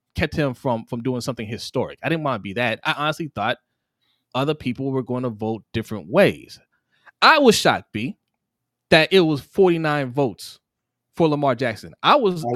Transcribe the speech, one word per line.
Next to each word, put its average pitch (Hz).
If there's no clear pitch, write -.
kept 165
him 143
from, 117
from 120
doing 123
something 117
historic. 101
I 135
didn't 160
wanna 131
be 98
that. 113
I 156
honestly 147
thought 110
other 143
people 135
were 131
gonna 123
vote 110
different 107
ways." 98
I 294
was 254
shocked, 104
B, 117
that 156
it 190
was 156
forty-nine 160
votes 123
for 165
Lamar 147
Jackson. 113
I 196
was, 190